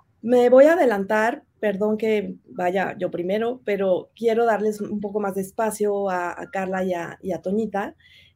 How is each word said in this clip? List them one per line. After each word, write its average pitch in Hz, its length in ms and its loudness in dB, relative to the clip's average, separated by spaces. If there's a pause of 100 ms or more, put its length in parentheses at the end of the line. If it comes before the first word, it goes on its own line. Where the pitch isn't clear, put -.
(220)
me 240 280 4
voy 262 160 10
a 320 80 6
adelantar, 220 680 0 (160)
perdón 214 380 -2
que 208 380 -2 (140)
vaya 180 480 -2
yo 180 120 -4
primero, 208 540 -4
pero 190 520 0
quiero 226 300 2
darles 214 360 0
un 208 180 -6
poco 202 200 -6
más 196 160 -4
de 196 60 -4
espacio 208 680 -2
a, 175 300 -4
a - 120 -14
Carla 185 320 -4
y 185 100 -2
a, 170 280 -8
y 185 100 -6
a 165 100 -6
Toñita. 208 540 -4 (400)